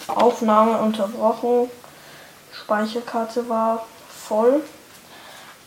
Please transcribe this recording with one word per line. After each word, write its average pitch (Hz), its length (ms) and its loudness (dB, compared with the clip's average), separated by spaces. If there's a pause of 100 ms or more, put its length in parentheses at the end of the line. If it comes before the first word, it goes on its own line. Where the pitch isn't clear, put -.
Aufnahme 220 720 2
unterbrochen. 226 920 0 (840)
Speicherkarte 226 960 -4
war 226 380 -2 (400)
voll. 240 340 4 (1040)